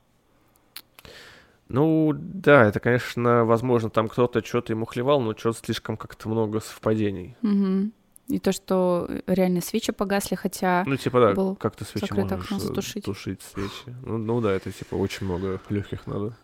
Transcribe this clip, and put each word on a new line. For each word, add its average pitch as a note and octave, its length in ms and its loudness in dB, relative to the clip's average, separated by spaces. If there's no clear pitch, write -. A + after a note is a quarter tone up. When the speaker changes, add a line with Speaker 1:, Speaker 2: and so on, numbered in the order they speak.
Speaker 1:
Ну, D#3 480 2
да, C#3+ 500 6
это, G#2 140 2
конечно, A#2+ 640 2
возможно, A2+ 440 2
там A2 200 0
кто-то A#2+ 320 2
чё-то A#2+ 320 -2
и - 20 0
мухлевал, B2+ 460 0
но A2 120 -2
чё-то A2+ 240 -2
слишком - 400 -6
как-то - 320 -12
много G#2+ 300 0
совпадений. G#2 800 -2
Speaker 2:
Мгм. G3+ 520 2
И F#3+ 120 -2
то, G3 120 0
что, F3+ 580 0
э, - 180 -6
реально F#3 340 2
свечи - 300 -4
погасли, G3 440 -2
хотя F#3 500 0
Speaker 1:
Ну, C#3 120 0
типа, B2 220 2
да, G#2 140 6
Speaker 2:
был F#2+ 220 0
Speaker 1:
как - 200 -4
ты - 100 -10
свечи - 220 -6
Speaker 2:
закрыто G3 280 -2
Speaker 1:
можешь, F#3 160 -8
Speaker 2:
окно, G3 60 -2
Speaker 1:
э, - 20 -4
Speaker 2:
затушить. - 460 -6
Speaker 1:
тушить G2 360 -8
свечи? G#2 640 -10
Ну, A2 140 -4
ну A2+ 240 0
да, G#2 100 2
это, F#2+ 200 -4
типа, - 240 -10
очень G2 300 -2
много F#2 340 -4
лёгких G2+ 380 -6
надо. G#2+ 260 -6